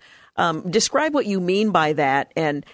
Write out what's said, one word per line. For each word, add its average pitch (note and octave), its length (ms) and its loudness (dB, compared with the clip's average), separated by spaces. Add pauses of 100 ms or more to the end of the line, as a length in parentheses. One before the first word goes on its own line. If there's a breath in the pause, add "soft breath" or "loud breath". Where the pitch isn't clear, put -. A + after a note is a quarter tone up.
(360 loud breath)
Um, E3+ 340 -2
describe C4+ 420 0
what C#4+ 140 0
you G3 140 -2
mean G3 300 0
by D#3 240 2
that C#3 420 0
and D3 380 -2